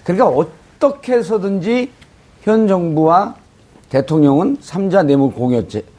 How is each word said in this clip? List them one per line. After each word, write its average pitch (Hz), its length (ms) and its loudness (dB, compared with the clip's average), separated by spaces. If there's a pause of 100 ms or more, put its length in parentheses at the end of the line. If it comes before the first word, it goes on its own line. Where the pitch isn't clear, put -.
그러니까 190 240 0
어떻게 247 840 -4
해서든지 202 760 -2 (520)
현 220 260 2
정부와 175 640 0 (560)
대통령은 151 680 2
삼자 196 420 -2
뇌물 139 300 2
공여죄, 113 500 -4 (160)